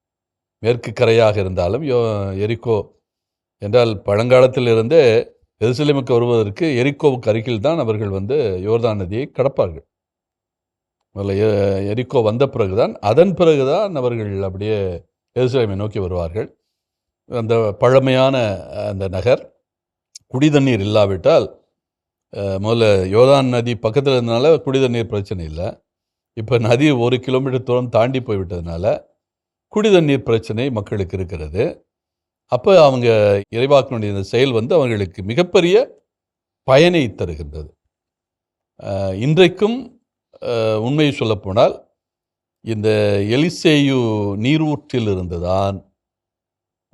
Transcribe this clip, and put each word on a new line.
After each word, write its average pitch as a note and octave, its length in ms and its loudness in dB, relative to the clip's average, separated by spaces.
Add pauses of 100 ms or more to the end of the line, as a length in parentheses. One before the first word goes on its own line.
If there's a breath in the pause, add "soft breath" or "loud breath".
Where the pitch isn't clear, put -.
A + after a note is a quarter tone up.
(600)
மேற்கு A#2+ 320 -2
கரையாக A2+ 460 4
இருந்தாலும் F#2 460 -2
யோ-, G#2+ 560 -2
எரிக்கோ A2 500 -4 (680)
என்றால் A2 440 0
பழங்காலத்திலிருந்தே A#2+ 1200 2 (360)
எருசலேமுக்கு C3+ 520 0
வருவதற்கு A#2 520 0
எரிக்கோவுக்கு C3 640 0
அருகில் A2+ 300 -2
தான் D3+ 180 -2
அவர்கள் A2 320 -4
வந்து G2 520 -2
யோர்தான் A2+ 340 -2
நதியை G2+ 380 -6
கடப்பார்கள். A#2+ 520 -4 (1300)
முதல்ல G2 200 -4
எ-, G2+ 520 0
எரிக்கோ B2 360 -2
வந்த A#2+ 240 2
பிறகுதான், A2+ 520 -2
அதன் D#3 340 4
பிறகுதான் E3 640 2
அவர்கள் A2 460 -4
அப்படியே F#2+ 640 -6 (340)
எருசலேமை A#2+ 360 0
நோக்கி G#2+ 240 -6
வருவார்கள். F2+ 580 -6 (680)
அந்த A2+ 540 -2
பழமையான C3 840 2
அந்த G2+ 440 -8
நகர், F#2+ 480 -2 (720)
குடிதண்ணீர் C3+ 520 2
இல்லாவிட்டால், G#2 880 0 (680)
அஹ், G2 240 -4
முதல்ல G#2+ 500 4
யோர்தான் C3 360 6
நதி A#2+ 280 -2
பக்கத்துல C3 420 0
இருந்தனால B2 460 2
குடிதண்ணீர் B2 460 0
பிரச்சனை G2 380 -8
இல்ல. D#2 380 -10 (500)
இப்ப A#2 240 -2
நதி B2 340 2
ஒரு B2 280 0
கிலோமீட்டர் B2+ 440 -4
தூரம் B2 260 -2
தாண்டி B2+ 300 0
போய்விட்டதுனால F2+ 880 -6 (640)
குடிதண்ணீர் F3 480 2
பிரச்சனை A2+ 480 -2
மக்களுக்கு G2+ 460 -6
இருக்கிறது. E2+ 680 -6 (600)
அப்ப D#3+ 400 4
அவங்க B2 220 2 (480)
இறைவாக்கினுடைய C3 480 2
இந்த G2 200 -4
செயல் B2+ 280 0
வந்து A#2+ 240 -2
அவர்களுக்கு A2 480 -2
மிகப்பெரிய F3 800 0 (600)
பயனை D3+ 440 4
தருகின்றது. D#2 640 -10 (1120)
அஹ், G2 300 -6
இன்றைக்கும், F3 880 0 (400)
அஹ், A2+ 340 -2
உண்மையை C#3 380 0
சொல்லப்போனால் A2 760 0 (720)
இந்த A2 280 -2 (400)
எலிசேயு C#3+ 720 2 (380)
நீரூற்றில் C#3 720 -2
இருந்துதான், F#2 840 -4 (1000)